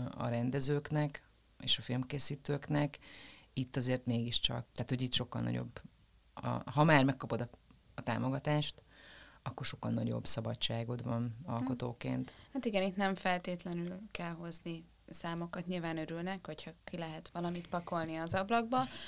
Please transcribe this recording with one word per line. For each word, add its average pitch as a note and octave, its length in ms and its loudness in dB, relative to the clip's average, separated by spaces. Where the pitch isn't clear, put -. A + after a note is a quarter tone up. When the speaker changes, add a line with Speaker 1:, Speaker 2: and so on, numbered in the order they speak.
Speaker 1:
a A#2+ 120 -2
rendezőknek C#3 960 2
és - 180 2
a B2 40 -10
filmkészítőknek, C#3+ 1160 0
itt B2+ 240 -2
azért B2+ 300 2
mégiscsak, A#2 680 2
tehát - 180 -2
hogy B2+ 120 2
itt B2+ 100 0
sokkal A#2 300 2
nagyobb A#2+ 380 -2
a, - 360 -4
ha D3+ 140 6
már D3 200 10
megkapod C3 360 2
a, A#2+ 80 -4
a - 80 -10
támogatást, C3+ 800 2
akkor - 240 -4
sokkal - 240 -2
nagyobb A#2 360 0
szabadságod A#2 800 0
van A#2 400 0
Speaker 2:
Hm. C3 80 -4
Speaker 1:
alkotóként. B2+ 800 -2
Speaker 2:
Hát C4 120 -4
igen, G3+ 180 2
itt F#3+ 140 0
nem G3 180 2
feltétlenül F3+ 840 -2
kell E3+ 220 -4
hozni E3 520 -8
számokat. E3+ 560 -4
Nyilván E3 320 -2
örülnek, E3+ 480 -4
hogyha D#3 240 -8
ki - 140 -8
lehet D#3+ 340 -8
valamit F3 360 -2
pakolni E3+ 480 -2
az E3 180 -2
ablakba. A#3 440 2